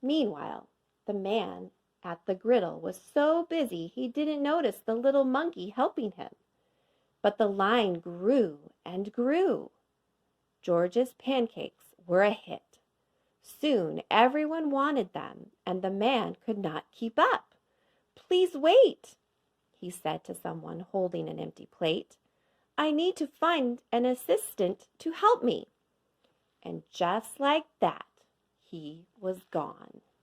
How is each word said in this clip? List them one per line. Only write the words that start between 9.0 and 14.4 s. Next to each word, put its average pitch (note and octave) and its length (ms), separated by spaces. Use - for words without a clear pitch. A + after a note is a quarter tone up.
grew. C#4 580
George's F3+ 520
pancakes - 800
were F3+ 180
a G#3 80
hit. - 480
Soon F3+ 680
everyone D4+ 600